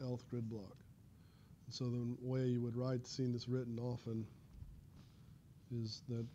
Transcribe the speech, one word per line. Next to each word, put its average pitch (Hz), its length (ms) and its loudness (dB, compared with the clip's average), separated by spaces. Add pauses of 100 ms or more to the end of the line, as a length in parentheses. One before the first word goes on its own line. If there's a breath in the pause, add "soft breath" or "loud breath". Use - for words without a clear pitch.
Lth 123 240 -2
grid 117 200 -2
block. 107 280 -6 (880 loud breath)
And - 80 -10
so 123 160 2
the 120 300 2
way 127 260 4
you 123 140 6
would 120 160 2
write, 127 300 2
seeing 127 260 4
this 120 160 0
written 120 300 2
often, 113 480 0 (1500 loud breath)
is 113 360 0
that, 117 260 0